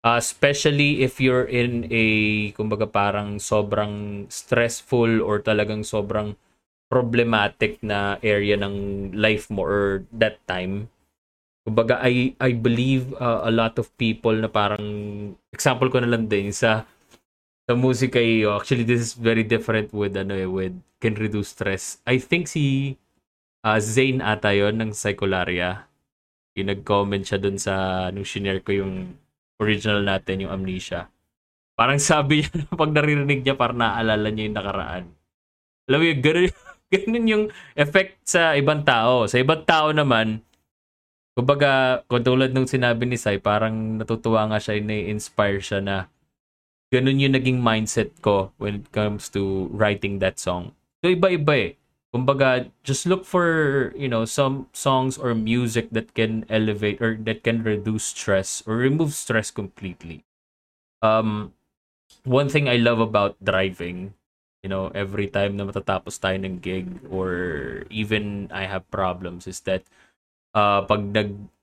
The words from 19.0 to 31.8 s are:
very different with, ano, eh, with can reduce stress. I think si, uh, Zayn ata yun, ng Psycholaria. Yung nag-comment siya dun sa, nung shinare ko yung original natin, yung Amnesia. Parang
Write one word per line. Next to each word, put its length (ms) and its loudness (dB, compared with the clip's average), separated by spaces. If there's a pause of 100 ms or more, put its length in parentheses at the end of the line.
very 320 2
different 500 0
with, 220 -2
ano, 180 -4
eh, 140 -4
with 240 -4 (260)
can 160 0
reduce 360 -4
stress. 520 -6
I 160 0
think 280 -2
si, 480 -2 (680)
uh, 160 2
Zayn 400 2
ata 320 0
yun, 280 2
ng 120 -2
Psycholaria. 960 -2 (680)
Yung 140 -4
nag-comment 540 0
siya 160 -4
dun 200 -2
sa, 520 -2
nung 160 -10
shinare 340 -4
ko 120 -8
yung 420 -4 (480)
original 400 0
natin, 400 -2
yung 100 -6
Amnesia. 540 -8 (720)
Parang 240 2